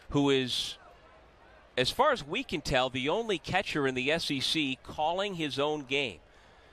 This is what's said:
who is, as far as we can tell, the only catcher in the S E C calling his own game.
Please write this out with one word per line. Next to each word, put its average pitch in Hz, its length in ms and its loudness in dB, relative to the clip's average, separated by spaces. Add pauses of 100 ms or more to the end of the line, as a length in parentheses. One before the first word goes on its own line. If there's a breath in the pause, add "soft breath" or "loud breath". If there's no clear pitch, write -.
(100)
who 143 200 4
is, 131 480 0 (960)
as 127 140 2
far 285 200 4
as 208 160 0
we 185 160 -4
can 160 200 -6
tell, 131 260 2
the 127 220 -2
only 214 280 0
catcher 165 480 0
in 131 80 2
the 127 160 0
S 165 200 0
E 139 100 -2
C 139 420 0
calling 185 520 -2
his 147 240 -4
own 151 260 0
game. 131 360 -2 (520 loud breath)